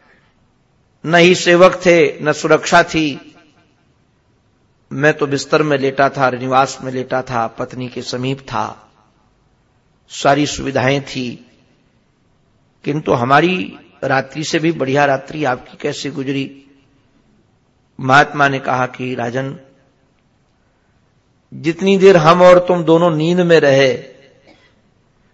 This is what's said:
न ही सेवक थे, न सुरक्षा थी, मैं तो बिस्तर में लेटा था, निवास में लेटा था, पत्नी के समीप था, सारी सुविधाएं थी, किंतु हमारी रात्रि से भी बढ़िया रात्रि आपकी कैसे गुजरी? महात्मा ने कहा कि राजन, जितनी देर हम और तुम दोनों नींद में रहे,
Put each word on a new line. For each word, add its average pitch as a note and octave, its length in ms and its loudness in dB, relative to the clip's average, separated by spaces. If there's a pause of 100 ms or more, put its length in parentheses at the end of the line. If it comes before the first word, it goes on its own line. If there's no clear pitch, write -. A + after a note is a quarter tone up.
(1040)
न D#3 100 0
ही F3 200 4
सेवक F3 400 4 (100)
थे, E3+ 340 2
न D3 120 -2
सुरक्षा D#3 520 2
थी, D#3 520 -6 (1600)
मैं C#3+ 200 2
तो D3+ 140 -4
बिस्तर C#3+ 360 -2
में D3 140 0
लेटा C3+ 320 0
था, C3+ 200 0
निवास C3 520 0
में C3 100 -10
लेटा B2+ 300 -6
था, B2 260 -4
पत्नी B2 400 -12
के A#2+ 140 -12
समीप B2+ 380 -6
था, A2 520 -10 (1160)
सारी C#3+ 360 0
सुविधाएं C3+ 560 -4
थी, B2+ 440 -12 (1400)
किंतु D3+ 300 -4
हमारी D3+ 640 0 (260)
रात्रि C3+ 400 -4
से E3 160 -4
भी D#3+ 120 -2
बढ़िया C#3+ 340 -2
रात्रि C#3 380 -4
आपकी B2 380 -6
कैसे C#3+ 280 -8
गुजरी? C3+ 560 -8 (1300)
महात्मा C#3+ 480 2
ने C3+ 120 -4
कहा B2+ 260 -4
कि B2+ 300 -8
राजन, C3 440 -6 (1900)
जितनी E3 440 0
देर F#3+ 200 8
हम E3+ 240 4
और F3+ 180 8
तुम F3+ 240 0
दोनों E3 280 2
नींद E3 300 0
में E3+ 180 4
रहे, C3+ 440 2 (1300)